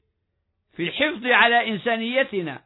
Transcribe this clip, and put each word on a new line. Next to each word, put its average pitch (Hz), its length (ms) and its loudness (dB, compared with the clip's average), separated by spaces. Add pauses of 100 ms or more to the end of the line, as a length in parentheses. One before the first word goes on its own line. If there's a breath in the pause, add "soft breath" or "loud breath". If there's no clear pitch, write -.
(760)
في 165 60 -6
الحفظ 269 440 -2
على 233 420 4
إنسانيتنا 226 960 -4